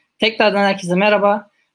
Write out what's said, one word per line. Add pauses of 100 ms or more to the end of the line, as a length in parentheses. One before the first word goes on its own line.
(180)
Tekrardan
herkese
merhaba. (240)